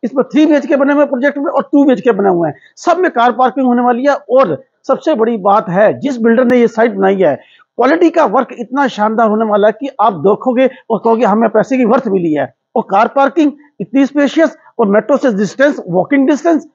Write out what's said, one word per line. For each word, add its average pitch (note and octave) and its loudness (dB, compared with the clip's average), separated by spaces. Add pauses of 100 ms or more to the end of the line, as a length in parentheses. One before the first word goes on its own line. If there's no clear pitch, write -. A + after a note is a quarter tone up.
इसमें B3+ -2
थ्री D4+ 0
बीएचके D4 0
बने C#4 0
हुए C#4+ 2
हैं C#4 0
प्रोजेक्ट C#4 -2
में C#4+ -6
और - -4
टू C#4+ 4
बीएचके B3 0
बने G3+ 0
हुए E3+ 0
हैं। C#3+ -10 (200)
सब E4+ -2
में F4+ 0
कार A#3+ 0
पार्किंग B3+ -2
होने A#3+ 0
वाली B3 0
है। C#4 2
और A3 0 (240)
सबसे D4 0
बड़ी A3+ 0
बात G3+ 0
है, F3 2
जिस B3+ -6
बिल्डर A#3 2
ने B3 2
ये A#3+ 4
साइट A3+ 0
बनाई F#3+ 0
है, E3 0 (400)
क्वालिटी D#4+ 2
का D#4 0
वर्क A#3 -2 (120)
इतना C4 -4
शानदार A3 0
होने A3 0
वाला G#3 2
है A3 2
कि C#4 -8 (120)
आप A3 0
देखोगे G#3+ 0 (200)
और G#3+ -2
कहोगे, A3+ 0
"हमें G#3+ 0
पैसे A3 0
की B3+ 2
वर्थ A#3 0
मिली F3 -2
है।" C3+ -4 (220)
और A#3+ -2
कार G#3 2
पार्किंग C#4+ 0 (300)
इतनी C#4 0
स्पेशियस C#4+ 0 (220)
और A3+ 0
मेट्रो G#3+ 0
से B3 0
डिस्टेंस, G#3+ -2
वॉकिंग B3+ 0
डिस्टेंस D#4 0